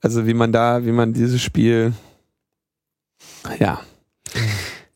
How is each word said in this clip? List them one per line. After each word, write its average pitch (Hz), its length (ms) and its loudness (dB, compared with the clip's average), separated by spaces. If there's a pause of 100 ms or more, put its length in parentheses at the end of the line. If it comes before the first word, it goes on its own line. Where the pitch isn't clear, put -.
also 113 240 0
wie 113 80 2
man 113 180 2
da, 120 340 2
wie 117 60 0
man 117 220 2
dieses 123 280 0
Spiel, 113 520 2 (1700)
ja. 82 220 -2 (1160)